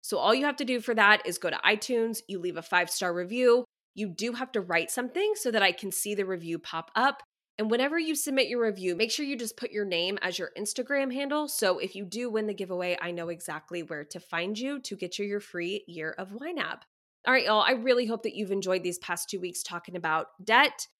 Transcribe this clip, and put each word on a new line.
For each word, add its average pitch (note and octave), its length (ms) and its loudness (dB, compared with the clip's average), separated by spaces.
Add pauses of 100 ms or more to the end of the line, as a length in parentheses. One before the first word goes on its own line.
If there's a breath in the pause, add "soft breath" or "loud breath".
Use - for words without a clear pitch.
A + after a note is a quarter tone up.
So - 160 -4
all F#3 160 6
you C4 120 2
have C#4+ 120 0
to C#4 80 -4
do B3 160 -2
for A#3 140 -2
that G#3 320 8
is F3 100 -4
go - 140 -2
to - 60 0
iTunes, A3+ 680 2
you F#3+ 120 -6
leave F3 180 -4
a E3 60 -8
five-star F3+ 500 0
review, A#3+ 520 4 (300)
you G3+ 140 -4
do A3 240 -4
have B3+ 180 -6
to G#3+ 100 0
write E3+ 300 0
something F4+ 440 -2
so B3+ 160 -4
that G#3+ 120 4
I F#3 80 6
can F#3 200 -6
see G#3 220 -4
the G3 120 0
review E3+ 340 -4
pop E3 360 -8
up. C4 280 2 (340)
And G#3+ 140 0
whenever C4+ 260 2
you D#4+ 160 0
submit C4+ 360 2
your A#3+ 120 0
review, F#3+ 360 0
make A3 120 4
sure D4 160 -2
you C#4 120 -2
just A3+ 180 -6
put - 160 -8
your G#3 140 -2
name F3+ 360 0
as F3+ 160 -2
your F3 200 -6
Instagram B3+ 560 -2
handle. C#4+ 340 -2
So F#3 320 0
if F#3+ 160 -6
you G3 80 -8
do A3+ 260 -6
win G#3+ 180 -2
the G#3 60 -4
giveaway, F3+ 480 -4
I E3+ 100 -6
know E3+ 180 -6
exactly E3+ 520 -8
where D#3 220 -8
to D#3+ 160 -12
find F#3 400 -4
you C4+ 220 -4
to - 160 -8
get F3+ 200 -6
you G#3 80 -2
your G3+ 140 -2
free F3+ 480 -6
year D#3+ 300 -8
of F#3+ 140 -10
YNAB. C#4 480 -6 (460)
All B3+ 80 4
right, C4 120 4
y'all, G#3+ 160 6
I - 100 6
really B3 340 4
hope A3 180 -2
that - 120 -4
you've G3 160 -4
enjoyed F#3 320 0
these F3 160 -4
past - 300 -4
two G3 100 -4
weeks F3 240 -6
talking F3 320 -8
about D#3+ 320 0 (160)
debt. B3 440 4 (120)